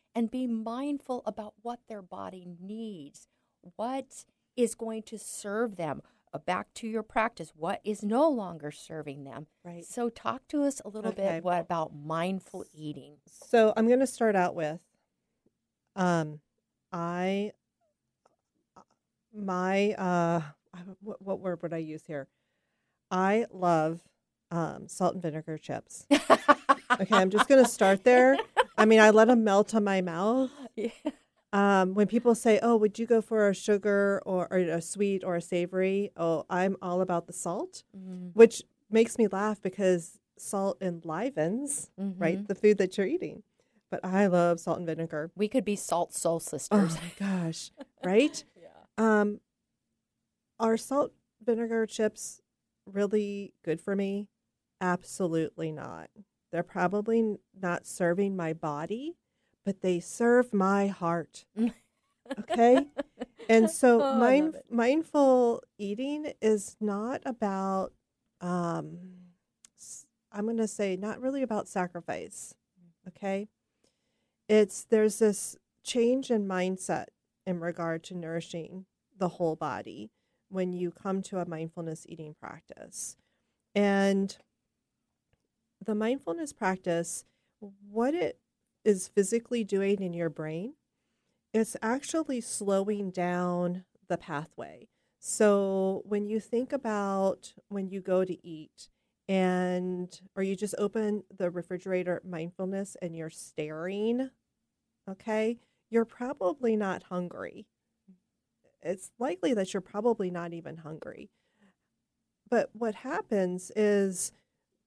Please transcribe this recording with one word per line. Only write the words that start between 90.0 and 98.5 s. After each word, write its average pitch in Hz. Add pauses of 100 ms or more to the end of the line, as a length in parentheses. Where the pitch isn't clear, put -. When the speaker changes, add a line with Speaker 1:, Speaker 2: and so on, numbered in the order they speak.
Speaker 2:
in 180
your 170
brain, 165 (800)
it's 220
actually 269
slowing 202
down 180 (240)
the 170
pathway. 143 (320)
So 196
when 208
you 214
think 247
about 196 (140)
when 196
you 190
go 185
to 180
eat 156 (380)